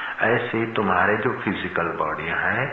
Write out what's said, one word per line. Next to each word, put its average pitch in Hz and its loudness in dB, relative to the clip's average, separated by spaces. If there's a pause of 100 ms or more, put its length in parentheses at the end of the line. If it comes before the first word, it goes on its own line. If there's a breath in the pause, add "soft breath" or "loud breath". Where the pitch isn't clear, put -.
(260 loud breath)
ऐसे 117 2
ही 113 0
तुम्हारे 98 4
जो 117 0
फिजिकल 85 -2
बॉडी 80 -2
हैं, 92 0